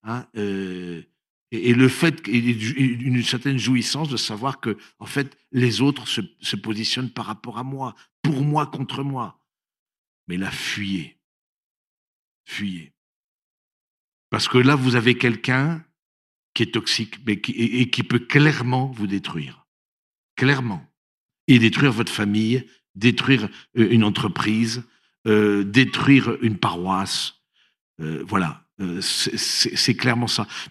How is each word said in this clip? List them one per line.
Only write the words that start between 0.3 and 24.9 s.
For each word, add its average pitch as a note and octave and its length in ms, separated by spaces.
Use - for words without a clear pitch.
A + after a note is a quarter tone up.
euh, F#2 680
et, A2 180
et A#2+ 40
le B2+ 140
fait, - 400
et A#2 120
une A#2+ 840
certaine C3 360
jouissance B2+ 500
de B2 80
savoir A2+ 420
que, A2 180
en G#2+ 60
fait, C#3 320
les A#2+ 300
autres C3+ 260
se, - 140
se - 140
positionnent A2 560
par A2+ 160
rapport A2 320
à B2+ 40
moi, C3 320
pour D3 180
moi, D3 260
contre C#3 360
moi. C3 360
Mais F2 100
là, F#2+ 120
fuyez. G2 680
Fuyez. F#2 480
Parce G#2+ 180
que B2 100
là, C3 180
vous B2+ 200
avez A#2+ 220
quelqu'un C3 680
qui A#2 80
est A2 100
toxique, - 520
mais G#2 140
qui, - 120
et, A#2 300
et B2 80
qui - 140
peut A#2+ 160
clairement C3+ 680
vous A2 200
détruire. E2 560
Clairement. B2 500
Et B2 120
détruire A2+ 320
votre A2 200
famille, A2 560
détruire, A2+ 540
euh, A2 140
une A2+ 120
entreprise, A2 800